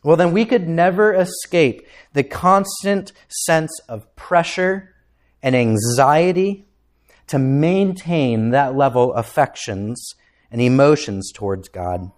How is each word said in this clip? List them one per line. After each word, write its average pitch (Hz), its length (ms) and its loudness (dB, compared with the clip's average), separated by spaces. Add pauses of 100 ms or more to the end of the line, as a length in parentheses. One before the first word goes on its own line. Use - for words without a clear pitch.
Well, 151 140 4
then 175 160 2
we 220 140 2
could 226 200 0
never 180 460 2
escape 180 720 0 (280)
the 143 80 2
constant 196 880 -2 (160)
sense 160 520 -2
of - 360 -14
pressure 185 800 -2 (480)
and 131 120 0
anxiety 139 1080 0 (640)
to - 120 -2
maintain 151 1120 0
that 135 260 0
level 131 360 2
of - 60 -4
affections 117 960 -6 (360)
and 120 100 -8
emotions 127 720 2
towards 98 360 -8
God. 90 500 -8